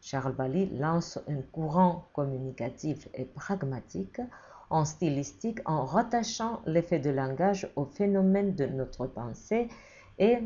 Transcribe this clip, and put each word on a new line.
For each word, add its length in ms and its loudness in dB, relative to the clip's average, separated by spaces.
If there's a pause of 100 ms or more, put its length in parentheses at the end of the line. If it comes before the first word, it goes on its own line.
Charles 300 -4
Bailly 320 0 (140)
lance 400 0 (100)
un 120 -2 (100)
courant 640 2
communicatif 1000 -4
et 120 -6
pragmatique 960 -6 (520)
en 120 4
stylistique 840 -2
en 200 0
rattachant 800 0
l'effet 320 2
de 140 0
langage 640 0
au 100 0
phénomène 720 4
de 100 0
notre 400 -4
pensée 640 -2 (480)
et 280 6